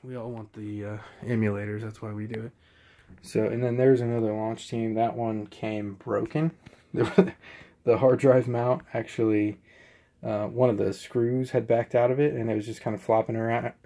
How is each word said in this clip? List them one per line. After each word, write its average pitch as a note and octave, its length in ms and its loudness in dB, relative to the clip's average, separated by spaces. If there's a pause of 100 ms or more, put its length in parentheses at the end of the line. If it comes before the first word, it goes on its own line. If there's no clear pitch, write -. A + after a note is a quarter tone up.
we B2+ 140 -12
all A#2+ 140 -8
want A2 240 -12
the, G#2 300 -10
uh, G#2 140 -8 (260)
emulators. G#2+ 580 -2
That's A2 200 -12
why G#2+ 100 -8
we G#2+ 140 -8
do A2+ 180 -8
it. A#2+ 80 -14 (680)
So, A2 220 -2
and A#2 180 -2
then A#2+ 140 0
there's B2+ 240 6
another A#2 320 0
launch A2 360 -6
team. A2+ 260 -4
That A2+ 220 0
one A2 300 -4
came G#2+ 480 -8
broken. A#2 640 -2
<laughs> - 40 -20 (340)
The, F#3 380 4 (520)
the A#2 140 4
hard B2+ 200 6
drive B2+ 300 6
mount A#2+ 340 0 (100)
actually, G#2+ 640 0 (640)
uh, G#2+ 240 -4
one B2 220 2
of G#2 100 2
the G2+ 140 0
screws B2 580 -2
had A#2 160 0
backed A#2 280 2
out B2 160 4
of C3 100 0
it, D3 140 2
and A2+ 160 -2
it G#2+ 40 0
was G#2+ 120 -4
just A2+ 140 -10
kind A2 140 -4
of G2 60 -8
flopping A2+ 360 0
around, A#2 360 -2 (140)